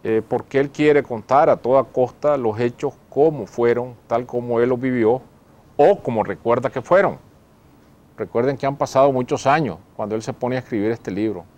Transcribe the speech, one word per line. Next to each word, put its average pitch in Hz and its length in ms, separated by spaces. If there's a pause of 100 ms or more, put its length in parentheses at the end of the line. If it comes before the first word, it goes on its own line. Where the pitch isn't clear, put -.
Eh, 110 220
porque 127 320
él 139 120
quiere 147 320
contar 127 460
a 120 80
toda 131 280
costa 131 520
los 113 220
hechos 120 360 (140)
como 139 380
fueron, 120 480 (120)
tal 120 200
como 120 340
él 120 80
los 123 120
vivió 127 420 (540)
o 190 240
como 110 240
recuerda 117 460
que 123 120
fueron. 175 360 (960)
Recuerden 120 400
que 139 100
han 139 100
pasado 139 360
muchos 127 340
años 135 320 (180)
cuando 107 180
él 113 80
se 127 100
pone 127 240
a - 20
escribir 110 320
este 117 200
libro 95 340 (140)